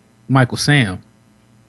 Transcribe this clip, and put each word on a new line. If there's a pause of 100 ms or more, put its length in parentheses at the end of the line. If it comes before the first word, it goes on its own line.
(280)
Michael
Sam, (680)